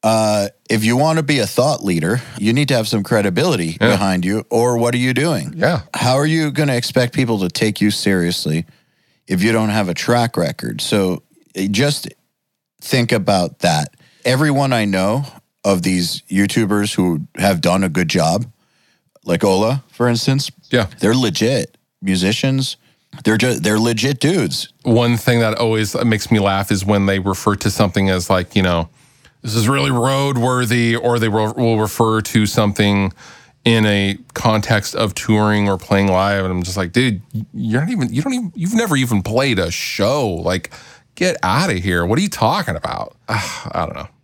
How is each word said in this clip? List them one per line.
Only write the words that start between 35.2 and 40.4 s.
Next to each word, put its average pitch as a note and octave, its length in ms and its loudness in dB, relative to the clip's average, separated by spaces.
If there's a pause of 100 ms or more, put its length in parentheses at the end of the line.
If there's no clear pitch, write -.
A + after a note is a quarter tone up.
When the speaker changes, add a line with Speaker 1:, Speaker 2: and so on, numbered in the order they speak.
Speaker 2:
or F#2+ 100 0
playing G2 300 2
live, G2 360 2
and F#2 80 -2
I'm F2+ 100 -2
just F2+ 140 -6
like, F2+ 160 -4
"Dude, A#2+ 300 0 (320)
you're A#2 260 -2
not E3+ 100 -2
even, D#3+ 220 -2
you B2+ 100 -2
don't C4 120 -2
even, A#3 200 -4
you've F#3+ 200 -4
never A3 220 2
even A#2+ 260 0
played A#2+ 360 0
a E2+ 120 -2
show. A#2 580 -2
Like, F2 420 -4 (440)